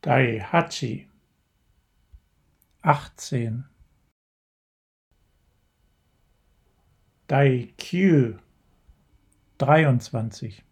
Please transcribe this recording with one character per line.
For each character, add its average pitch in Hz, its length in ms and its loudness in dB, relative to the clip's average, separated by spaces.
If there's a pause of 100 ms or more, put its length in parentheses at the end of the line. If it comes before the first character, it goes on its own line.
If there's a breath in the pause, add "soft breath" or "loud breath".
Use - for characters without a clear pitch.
第 127 380 0
八、 - 680 -4 (1700)
achtzehn。 127 840 -4 (3500)
第 135 500 2
九、 151 640 0 (1160)
dreiundzwanzig。 123 1160 0